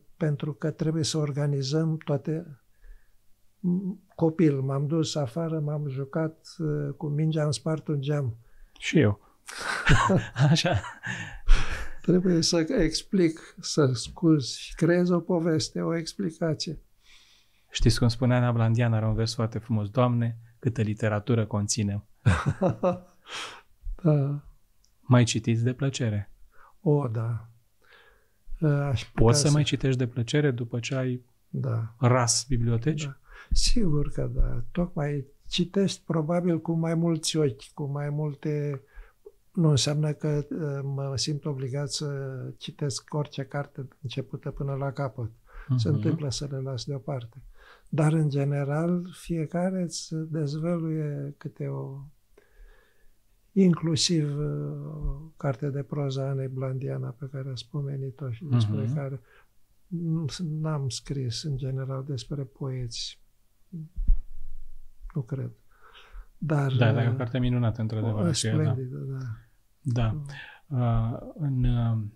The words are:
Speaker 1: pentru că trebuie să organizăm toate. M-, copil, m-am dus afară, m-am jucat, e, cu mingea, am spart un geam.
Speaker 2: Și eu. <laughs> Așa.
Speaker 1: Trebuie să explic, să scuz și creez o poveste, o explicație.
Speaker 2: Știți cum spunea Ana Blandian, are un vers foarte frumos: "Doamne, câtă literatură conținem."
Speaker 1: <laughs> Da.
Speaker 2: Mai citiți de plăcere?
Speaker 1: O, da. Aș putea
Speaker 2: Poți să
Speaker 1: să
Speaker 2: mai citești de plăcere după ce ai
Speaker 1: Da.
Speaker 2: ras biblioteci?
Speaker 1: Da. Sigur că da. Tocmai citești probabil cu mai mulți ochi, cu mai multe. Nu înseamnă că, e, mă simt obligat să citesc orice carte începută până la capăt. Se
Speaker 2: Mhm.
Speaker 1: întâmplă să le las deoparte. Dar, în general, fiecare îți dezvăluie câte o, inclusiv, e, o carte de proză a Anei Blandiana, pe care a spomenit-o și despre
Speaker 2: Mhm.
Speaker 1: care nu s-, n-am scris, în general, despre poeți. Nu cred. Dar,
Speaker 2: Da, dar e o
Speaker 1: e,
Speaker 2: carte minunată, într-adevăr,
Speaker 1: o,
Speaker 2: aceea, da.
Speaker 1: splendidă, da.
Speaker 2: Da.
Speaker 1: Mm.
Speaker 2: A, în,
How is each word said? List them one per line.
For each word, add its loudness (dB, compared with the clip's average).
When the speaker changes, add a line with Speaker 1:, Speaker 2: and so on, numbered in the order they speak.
Speaker 1:
pentru -2
că -4
trebuie 0
să -2
organizăm 0
toate. -4
M-, -2
copil, 2
m-am -2
dus 0
afară, -4
m-am -4
jucat, -4
e, -2
cu -8
mingea, 0
am 2
spart -4
un -2
geam. -2
Speaker 2:
Și 2
eu. 6
<laughs> 6
Așa. 4
Speaker 1:
Trebuie 4
să 2
explic, 0
să 2
scuz 2
și -12
creez 4
o 4
poveste, 0
o -2
explicație. -4
Speaker 2:
Știți 4
cum 4
spunea 2
Ana 2
Blandian, 2
are 2
un 2
vers 0
foarte -2
frumos: -2
"Doamne, 2
câtă 0
literatură 0
conținem." -2
Speaker 1:
<laughs> 2
Da. 2
Speaker 2:
Mai 6
citiți 0
de 0
plăcere? -2
Speaker 1:
O, 2
da. -4
Aș 0
putea 2
Speaker 2:
Poți 8
să 2
Speaker 1:
să 6
Speaker 2:
mai 6
citești 0
de 0
plăcere 0
după -4
ce -6
ai -4
Speaker 1:
Da. -4
Speaker 2:
ras 4
biblioteci? 2
Speaker 1:
Da. -10
Sigur 6
că -2
da. 4
Tocmai -2
citești 0
probabil 2
cu -4
mai 0
mulți 0
ochi, 0
cu -8
mai -4
multe. -4
Nu 4
înseamnă 2
că, -6
e, -4
mă -6
simt -4
obligat -4
să -6
citesc -6
orice -4
carte -8
începută -8
până -6
la -4
capăt. -6
Se 2
Speaker 2:
Mhm. 4
Speaker 1:
întâmplă 0
să -6
le -6
las -8
deoparte. -8
Dar, 2
în 2
general, 0
fiecare -4
îți -6
dezvăluie -4
câte -10
o, -8
inclusiv, 2
e, -2
o -6
carte -2
de -4
proză -4
a -2
Anei -2
Blandiana, -4
pe -12
care -8
a -8
spomenit-o -6
și -8
despre 2
Speaker 2:
Mhm. -2
Speaker 1:
care -4
nu -2
s-, -8
n-am -2
scris, -6
în -4
general, -4
despre -6
poeți. -8
Nu -2
cred. -6
Dar, 0
Speaker 2:
Da, 6
dar 4
e 2
o 2
Speaker 1:
e, 0
Speaker 2:
carte -2
minunată, 2
într-adevăr, 0
Speaker 1:
o, 4
Speaker 2:
aceea, 0
da. 4
Speaker 1:
splendidă, -4
da. -8
Speaker 2:
Da. 0
Speaker 1:
Mm. -2
Speaker 2:
A, 2
în, 0